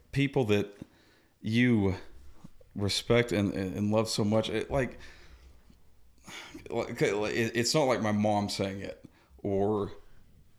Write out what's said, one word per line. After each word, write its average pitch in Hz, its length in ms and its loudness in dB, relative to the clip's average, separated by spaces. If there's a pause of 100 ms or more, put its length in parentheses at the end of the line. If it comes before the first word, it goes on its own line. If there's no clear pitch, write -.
(120)
people 139 340 2
that 104 220 4 (760)
you 110 540 4 (800)
respect 117 560 2
and, 101 220 2
and, 92 220 -4
and 104 160 0
love 110 160 2
so - 160 -2
much. 107 260 2
It, 107 220 -4
like, 131 280 -2 (1700)
like, 117 320 -4
it, 107 540 0
it's 117 180 0
not 156 100 4
like 120 180 2
my 107 100 0
mom 104 380 2
saying 98 320 -4
it - 220 -12 (400)
or 101 480 0 (680)